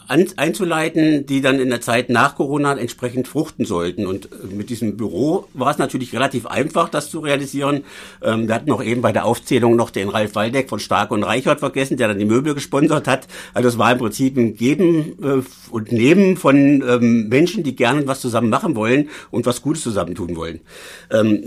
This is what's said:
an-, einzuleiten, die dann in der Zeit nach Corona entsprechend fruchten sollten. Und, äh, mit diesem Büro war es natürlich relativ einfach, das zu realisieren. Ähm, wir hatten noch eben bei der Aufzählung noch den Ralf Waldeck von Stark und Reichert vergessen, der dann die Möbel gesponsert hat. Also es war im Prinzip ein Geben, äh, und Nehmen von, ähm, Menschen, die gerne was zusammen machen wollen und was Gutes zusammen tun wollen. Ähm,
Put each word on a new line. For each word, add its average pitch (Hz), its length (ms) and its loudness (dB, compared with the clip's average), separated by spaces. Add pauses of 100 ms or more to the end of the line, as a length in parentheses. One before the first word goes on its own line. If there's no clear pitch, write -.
an-, 160 280 4
einzuleiten, 160 920 0
die 139 160 -2
dann 135 180 2
in 127 100 0
der 117 120 -2
Zeit 120 280 0
nach 127 260 2
Corona 143 420 0
entsprechend 120 500 -6
fruchten 147 380 -4
sollten. 90 400 -2
Und, 98 200 -6
äh, - 280 -14
mit 104 160 -8
diesem 113 280 -4
Büro 113 580 -2
war 131 160 0
es 147 80 -2
natürlich 160 340 -4
relativ 120 320 -2
einfach, 160 440 -2
das 151 200 -6
zu 160 120 -8
realisieren. 139 640 -2 (360)
Ähm, 113 260 0
wir 110 60 0
hatten 120 160 -2
noch 117 140 0
eben 117 180 -2
bei 113 100 4
der 98 140 0
Aufzählung 117 500 2
noch 113 140 2
den 101 200 -4
Ralf 107 260 -2
Waldeck 117 340 -2
von 110 80 -6
Stark 104 320 -2
und 104 140 -2
Reichert 131 360 0
vergessen, 135 380 -2
der 120 120 2
dann 101 100 -2
die 104 60 0
Möbel 135 280 2
gesponsert 143 540 0
hat. 135 200 -2 (280)
Also 123 140 2
es 113 100 0
war 113 140 4
im 123 40 2
Prinzip 131 400 0
ein 117 180 2
Geben, 160 580 2 (100)
äh, 139 180 0 (300)
und 110 200 -6
Nehmen 180 460 4
von, 139 180 4 (320)
ähm, 117 420 4
Menschen, 170 340 2
die 135 120 -4
gerne 139 300 2
was 135 160 -4
zusammen 117 280 0
machen 139 260 0
wollen 123 340 2 (220)
und 120 160 -4
was - 160 -2
Gutes 156 180 -4
zusammen 92 320 -4
tun 87 220 -8
wollen. 82 240 -10 (500)
Ähm, 107 380 2